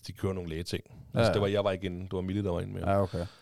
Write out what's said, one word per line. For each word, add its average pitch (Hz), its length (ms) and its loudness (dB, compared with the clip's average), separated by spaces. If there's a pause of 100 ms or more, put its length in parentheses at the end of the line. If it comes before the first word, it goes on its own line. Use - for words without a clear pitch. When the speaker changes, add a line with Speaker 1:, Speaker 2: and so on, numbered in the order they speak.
Speaker 1:
De - 60 -10
kører 95 200 -2
nogle 90 180 -6
lægeting. 80 380 -4
Speaker 2:
Ja, - 300 -6
Speaker 1:
Altså, 113 120 6
Speaker 2:
ja. - 40 2
Speaker 1:
det 101 60 4
var, 101 60 4
jeg 101 180 2
var 101 60 6
ikke 95 160 -2
inde. 90 180 -4
Det 92 80 -10
var 92 80 0
Mille, 95 240 0
der 95 60 0
var 87 100 0
inde 98 120 -6
med 92 100 -6
ham. 90 80 2
Speaker 2:
Ja, 98 120 6
okay. 90 240 -2 (160)